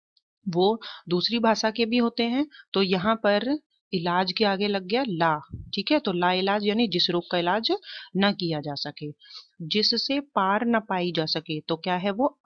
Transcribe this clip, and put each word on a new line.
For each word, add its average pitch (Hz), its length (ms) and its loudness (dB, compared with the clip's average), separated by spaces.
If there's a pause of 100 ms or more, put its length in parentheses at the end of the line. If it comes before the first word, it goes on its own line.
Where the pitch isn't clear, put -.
(460)
वो 190 360 2 (280)
दूसरी 180 300 0
भाषा 220 320 2
के 226 140 0
भी 226 120 2
होते 233 260 2
हैं, 254 240 0 (260)
तो 190 80 4
यहाँ 196 340 2
पर 220 440 2 (340)
इलाज 180 380 0
के 214 140 0
आगे 196 220 0
लग 196 160 -2
गया 220 240 0
ला, 160 320 0 (360)
ठीक 196 160 -4
है। - 80 4
तो 202 120 -2
ला 175 220 2
इलाज 196 320 0
यानी 214 220 2
जिस 180 220 0
रोग 175 220 0
का 180 60 2
इलाज 185 340 0 (460)
न 202 140 4
किया 165 280 -2
जा 143 140 -6
सके। 147 380 -10 (500)
जिससे 214 580 0
पार 214 460 0
न 233 140 2
पाई 180 320 -2
जा 160 140 -2
सके, 160 340 -4
तो 165 160 -4
क्या 180 200 -2
है 190 160 -2
वो? 254 340 -2